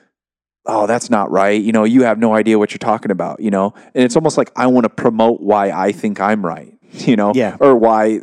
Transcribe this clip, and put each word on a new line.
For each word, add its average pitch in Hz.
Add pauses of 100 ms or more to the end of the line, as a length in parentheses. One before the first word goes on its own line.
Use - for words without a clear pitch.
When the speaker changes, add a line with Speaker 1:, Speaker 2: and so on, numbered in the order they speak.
(640)
Speaker 1:
"Oh, 107
that's 117
not 104
right. 101
You 110
know, 110
you 120
have 110
no 113
idea 110
what 104
you're 104
talking 110
about," 87
you 107
know? 98 (200)
And 127
it's 120
almost 156
like 131
I 123
wanna 127
promote 113
why 101
I 92
think 101
I'm 101
right, 82 (120)
<laughs> -
you -
know? 104
Speaker 2:
Yeah. 110
Speaker 1:
Or 139
why, 110